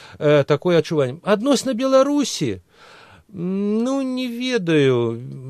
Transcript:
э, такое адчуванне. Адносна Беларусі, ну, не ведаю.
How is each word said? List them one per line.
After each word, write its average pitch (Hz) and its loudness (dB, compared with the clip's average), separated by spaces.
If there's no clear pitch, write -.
э, 147 4
такое 165 2
адчуванне. 147 -2
Адносна 240 0
Беларусі, 262 0
ну, 208 -2
не 254 -6
ведаю. 160 0